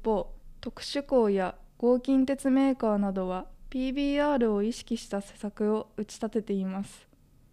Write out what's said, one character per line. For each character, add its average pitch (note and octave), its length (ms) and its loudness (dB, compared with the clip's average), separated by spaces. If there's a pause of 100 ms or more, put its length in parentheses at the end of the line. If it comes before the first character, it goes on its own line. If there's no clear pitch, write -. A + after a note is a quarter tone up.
方、 G#3+ 260 0 (300)
特 - 240 -12
殊 - 180 -4
鋼 A#3+ 280 4
や F#3+ 240 0 (240)
合 B3 200 4
金 C4 280 4
鉄 C4+ 240 0
メ C4+ 220 4
ー B3+ 40 -2
カ A3 180 0
ー - 40 2
な G3+ 140 0
ど F#3 140 -2
は、 F#3 200 -6 (240)
ピ C4 180 -2
ー C4 60 -2
ビ C#4+ 220 0
ー D4 160 2
ア - 20 2
ー C4+ 40 2
ル A3+ 140 4
を G3+ 100 2
意 A3 80 0
識 - 280 -6
し - 100 -14
た G3 140 -4
施 - 160 -20
策 G#3+ 360 -2
を G#3+ 220 -4
打 G#3+ 80 -6
ち - 160 -14
立 A3+ 80 -4
て G#3+ 140 -2
て G#3+ 100 -6
い F#3+ 140 -2
ま F#3+ 180 -6
す。 - 240 -18 (440)